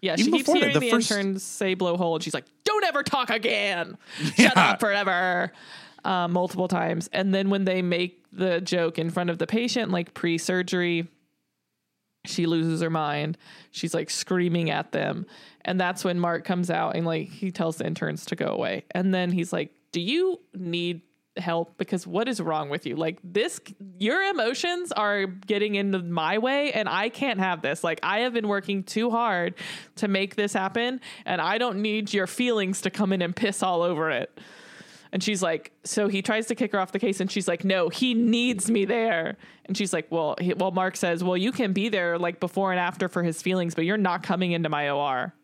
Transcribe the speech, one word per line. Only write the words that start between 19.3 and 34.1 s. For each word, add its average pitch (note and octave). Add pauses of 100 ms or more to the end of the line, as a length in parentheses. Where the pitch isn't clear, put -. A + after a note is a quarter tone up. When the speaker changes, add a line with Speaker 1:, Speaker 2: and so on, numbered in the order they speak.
Speaker 1:
he's F3
like, E3 (200)
"Do F3
you E4+ (140)
need F3 (340)
help? E3+
Because F#3
what F#3+
is A3+
wrong D#3
with D3
you? C#3
Like, D#3+
this, G3+ (380)
your A#3+
emotions F4
are G3+
getting G3+
into G3
my E3+
way, C#4
and G#3
I G3
can't A#3+
have F#3
this. C#3
Like, E3
I G3
have B3
been A3+
working G3
too A3+
hard G3 (420)
to G#3+
make G3
this G#3
happen, A#3 (260)
and F3+
I F#3
don't A3
need G#3+
your F#3+
feelings G#3+
to F#3+
come G3
in F#3+
and F3
piss G3+
all F3+
over D#3+